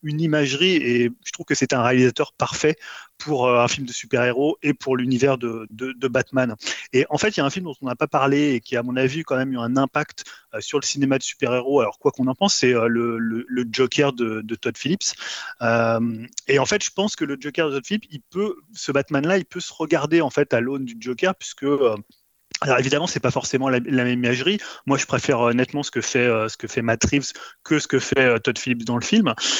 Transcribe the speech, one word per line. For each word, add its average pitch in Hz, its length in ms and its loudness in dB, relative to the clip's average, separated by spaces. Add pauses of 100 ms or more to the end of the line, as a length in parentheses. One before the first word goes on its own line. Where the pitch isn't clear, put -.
une 151 200 -4
imagerie 151 540 2
et 120 340 2 (120)
je - 100 -12
trouve - 120 -14
que 147 100 -2
c'est 139 200 0
un 123 80 2
réalisateur 123 500 2
parfait 156 440 0 (420)
pour, 131 280 0
euh, 120 160 6
un 120 60 4
film 135 180 -4
de 120 60 -12
super-héros 123 720 0
et 147 100 2
pour 131 240 -2
l'univers 127 400 2
de, 113 340 -8
de, 127 220 -8
de 127 160 -4
Batman. 127 460 0 (400)
Et 127 160 4
en 151 80 0
fait, - 180 0
il 165 40 0
y - 20 2
a - 20 2
un 139 60 0
film 185 160 -6
dont 147 160 -10
on 135 40 -8
n'a 123 80 -4
pas 156 120 0
parlé 139 480 2
et 117 60 0
qui, - 140 -8
à 117 80 0
mon 123 140 -6
avis, 135 260 0
quand 135 140 -2
même 131 160 -2
eu 123 60 -4
un 120 180 -2
impact, 139 480 -2 (300)
euh, 107 60 -8
sur 143 200 -2
le - 60 -4
cinéma 135 320 0
de - 40 -4
super-héros. 127 580 0
Alors, 104 180 -2
quoi 143 120 0
qu'on 127 160 -2
en 127 80 0
pense, 196 200 2
c'est, 123 180 4
euh, 117 160 4
le, 117 300 0
le, 117 280 -2
le 123 240 -2
Joker 131 440 2
de, 110 260 -2
de 110 140 -6
Todd 110 240 -4
Phillips. - 340 -2 (480)
Euh, 117 680 0 (220)
et 202 100 4
en 131 60 4
fait, 208 180 0
je - 80 -6
pense 202 240 -2
que 151 120 -4
le 143 120 -6
Joker 147 300 -2
de 139 60 -2
Todd 135 120 -6
Phillips, 214 240 -4
il 135 200 -14
peut, 202 260 -4 (160)
ce - 200 -6
Batman-là, 143 440 2
il 180 80 0
peut - 160 -12
se - 140 -12
regarder, 156 480 2
en 131 80 0
fait, 147 240 2
à 117 60 2
l'aune 135 260 -2
du 117 120 -12
Joker, 127 360 -2
puisque, - 300 -12
euh, 135 320 4 (640)
alors 127 180 2
évidemment, 147 300 0
c'est - 120 -6
pas 127 120 2
forcément 131 360 -2
la, 127 120 2
la 123 240 0
même 123 160 0
imagerie. 127 380 0 (280)
Moi, 139 100 2
je - 100 -2
préfère, 123 340 2
euh, 120 120 4
nettement 127 300 0
ce - 80 -8
que 120 100 -4
fait, 123 240 0
euh, 110 240 2
ce - 80 -10
que 113 120 -10
fait 123 140 -2
Matt 113 220 0
Reeves 143 280 0 (320)
que 151 160 2
ce - 80 -6
que 135 100 0
fait, 135 220 0
euh, 120 180 4
Todd 117 180 -2
Phillips 120 280 -4
dans 120 120 -2
le 117 80 -2
film. 196 300 4 (260)